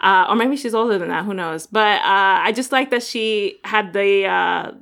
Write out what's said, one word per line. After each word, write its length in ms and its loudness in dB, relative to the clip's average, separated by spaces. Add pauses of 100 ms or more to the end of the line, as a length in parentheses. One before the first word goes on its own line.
uh, 280 4
or 80 0
maybe 200 0
she's 180 -6
older 240 0
than 100 -6
that. 160 -4
Who 100 -6
knows? 340 -8
But, 320 2
uh, 460 4
I 60 2
just 200 -6
like 180 0
that 140 -2
she 600 -4
had 280 -2
the, 340 2
uh, 560 -2